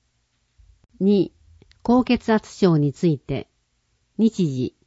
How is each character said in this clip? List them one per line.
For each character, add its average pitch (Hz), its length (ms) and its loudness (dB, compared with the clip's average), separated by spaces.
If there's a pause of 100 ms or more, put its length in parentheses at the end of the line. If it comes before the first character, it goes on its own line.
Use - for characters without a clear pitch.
(1000)
二、 196 320 0 (500)
高 240 220 2
血 233 280 -2
圧 - 240 -4
症 175 200 2
に 147 160 0
つ - 160 -2
い 147 100 0
て。 - 320 -12 (680)
日 208 300 0
時、 127 300 -6 (100)